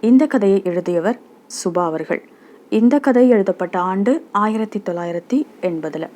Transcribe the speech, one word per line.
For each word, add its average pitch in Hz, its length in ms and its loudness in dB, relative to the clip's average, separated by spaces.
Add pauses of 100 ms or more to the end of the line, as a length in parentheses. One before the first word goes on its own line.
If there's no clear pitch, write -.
இந்த 262 260 4
கதையை 196 360 2
எழுதியவர் 175 560 -2 (280)
சுபா 175 360 -4
அவர்கள். 160 400 -6 (460)
இந்த 240 300 2
கதை 254 300 4
எழுதப்பட்ட 190 500 0
ஆண்டு 196 520 -2
ஆயிரத்தி 214 540 -2
தொள்ளாயிரத்தி 175 600 -4 (160)
எண்பதுல. 160 540 -6